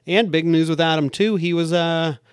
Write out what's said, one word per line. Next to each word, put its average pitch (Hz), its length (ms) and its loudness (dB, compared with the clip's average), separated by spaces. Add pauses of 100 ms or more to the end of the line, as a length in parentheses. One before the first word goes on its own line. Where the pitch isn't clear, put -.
And 190 260 0
big 160 140 4
news 160 240 2
with 160 100 -2
Adam, 160 300 0
too. 214 280 -2
He 170 160 -2
was, 165 200 -2
uh, 165 440 -2 (160)